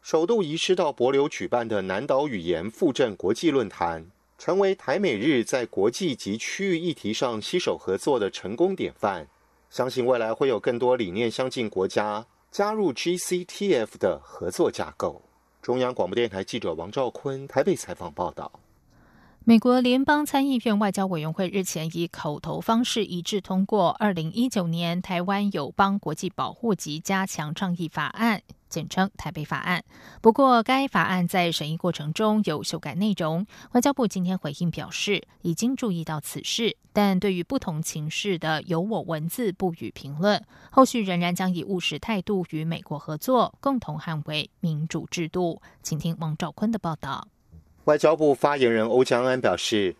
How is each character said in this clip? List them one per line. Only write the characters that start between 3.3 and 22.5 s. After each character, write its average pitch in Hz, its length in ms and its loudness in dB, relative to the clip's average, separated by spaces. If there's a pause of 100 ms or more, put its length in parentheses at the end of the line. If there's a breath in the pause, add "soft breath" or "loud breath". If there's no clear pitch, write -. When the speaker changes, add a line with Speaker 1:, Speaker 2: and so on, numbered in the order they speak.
Speaker 1:
际 165 160 2
论 135 200 2
坛， 82 360 -4 (320)
成 180 220 0
为 196 160 2
台 156 240 -2
美 170 180 0
日 123 260 2
在 123 220 -2
国 101 240 0
际 143 260 -2
及 101 220 -4
区 196 340 -4
域 170 60 0
议 165 160 -4
题 104 200 -4
上 113 280 -2
携 - 160 -4
手 110 200 0
合 92 200 -2
作 135 220 2
的 101 100 0
成 95 260 -8
功 185 200 0
典 98 220 -4
范。 92 300 -2 (420)
相 131 200 -2
信 127 160 -2
未 123 140 4
来 113 120 -2
会 135 160 0
有 117 120 2
更 120 180 0
多 123 180 2
理 117 140 -2
念 110 220 -2
相 131 180 -4
近 123 180 -4
国 95 200 0
家 104 360 -2 (280)
加 208 220 0
入 202 200 0
G 175 240 -2
C 180 260 -4
T 196 300 -2
F 113 240 -2
的 87 260 0
合 - 280 -8
作 - 180 2
架 80 260 -6
构。 - 280 -6 (400)
中 123 160 0
央 123 120 0
广 104 160 -2
播 95 60 -6
电 117 160 0
台 95 140 -6
记 120 160 -8
者 95 160 -4
王 82 160 -8
兆 127 180 -2
坤 135 380 -8
台 135 160 0
北 175 120 2
采 - 200 -10
访 87 180 -10
报 87 160 -4
道。 73 220 -12 (920 soft breath)
Speaker 2:
美 226 140 10
国 247 220 4
联 254 240 4
邦 294 200 4
参 277 220 0
议 269 160 2
院 208 160 2
外 208 100 2
交 190 180 0
委 180 120 -2
员 156 140 -4
会 185 160 -2
日 190 160 -2
前 165 320 -4
以 170 100 0
口 147 320 -6
头 160 220 -6